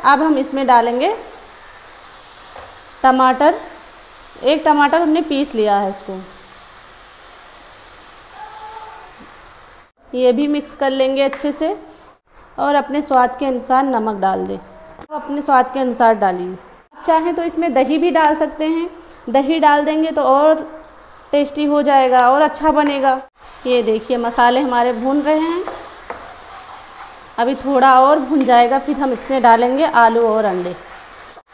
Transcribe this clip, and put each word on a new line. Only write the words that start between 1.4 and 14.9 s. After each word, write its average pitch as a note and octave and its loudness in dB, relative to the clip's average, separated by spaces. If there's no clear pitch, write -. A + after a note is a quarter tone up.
टमाटर। C4 4
एक D4+ 0
टमाटर D4 2
हमने D#4+ 2
पीस C#4+ -4
लिया G#3 0
है G3+ -2
इसको। G3 -12
ये B3+ 2
भी C#4+ 0
मिक्स D4 -4
कर C4+ -2
लेंगे C4+ 0
अच्छे C#4 -2
से D#4+ -4
और C#4+ 0
अपने C#4+ -2
स्वाद B3 0
के C#4+ -4
अनुसार C4 0
नमक A3 -2
डाल F#3+ -2
दें। F#3+ -8
आप - -20